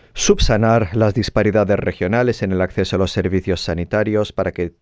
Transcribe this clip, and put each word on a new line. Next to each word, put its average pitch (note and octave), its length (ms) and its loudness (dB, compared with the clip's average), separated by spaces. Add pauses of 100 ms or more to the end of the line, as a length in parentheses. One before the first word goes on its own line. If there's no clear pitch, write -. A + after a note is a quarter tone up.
(140)
subsanar A2+ 840 2
las G#2+ 180 2
disparidades G2+ 680 0
regionales G2+ 640 -2
en F#2+ 80 -2
el F#2 100 0
acceso F#2 360 -2
a - 20 0
los F#2+ 120 0
servicios F#2 500 -2
sanitarios G#2 720 -2
para F#2 180 -4
que F2 300 -6